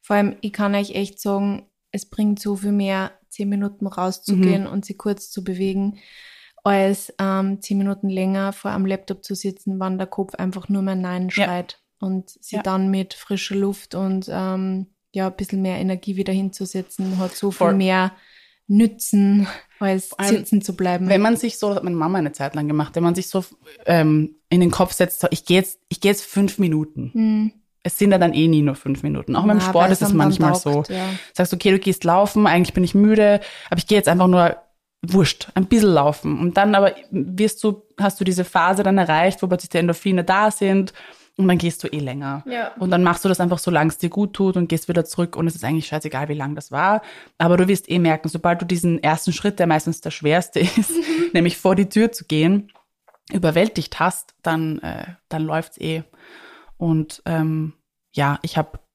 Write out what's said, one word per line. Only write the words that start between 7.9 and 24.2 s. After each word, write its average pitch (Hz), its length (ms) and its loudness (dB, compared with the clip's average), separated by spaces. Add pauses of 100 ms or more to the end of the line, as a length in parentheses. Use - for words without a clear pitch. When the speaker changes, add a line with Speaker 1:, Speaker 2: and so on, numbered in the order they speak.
Speaker 1:
länger 190 440 -2
vor - 180 -8
einem 190 160 -2
Laptop 190 380 -6
zu 202 100 -8
sitzen, 190 460 -6
wann 190 180 -4
der 190 80 -6
Kopf 190 300 -8
einfach 185 320 -6
nur 196 140 0
mehr 190 120 -2
Nein 185 400 -4
Speaker 2:
Ja. 202 120 0
Speaker 1:
schreit. 180 360 -8 (160)
Und 185 320 -6
sie - 260 -12
Speaker 2:
Ja. 208 60 -4
Speaker 1:
dann 190 300 0
mit 190 220 -4
frischer - 420 -6
Luft 196 400 -4
und, 190 340 -4
ähm, 190 560 -4 (260)
ja, 190 160 -4
ein 185 80 -10
bisschen 190 260 -4
mehr 185 160 -4
Energie 185 380 -4
wieder 190 160 -4
hinzusetzen, 190 840 -6
hat 185 160 -4
so 202 160 -4
viel 180 80 -10
Speaker 2:
Voll. 175 160 4
Speaker 1:
mehr 185 380 2 (580)
Nützen, 202 800 4 (300)
als 190 300 -2
Speaker 2:
Vor - 120 -12
allem, 220 160 2
Speaker 1:
sitzen 202 240 2
zu 185 160 -8
bleiben. 180 320 0
Speaker 2:
wenn 196 140 4
man 226 140 4
sich 233 220 -6
so, 208 100 -2
das 202 80 0
hat - 80 -4
meine 175 120 -2
Mama 165 220 0
eine 151 140 -2
Zeit 139 220 -8
lang 151 140 -4
gemacht, 151 280 -2
wenn 170 60 0
man 170 120 2
sich 185 140 -6
so, 190 140 -2 (440)
ähm, 156 480 4 (160)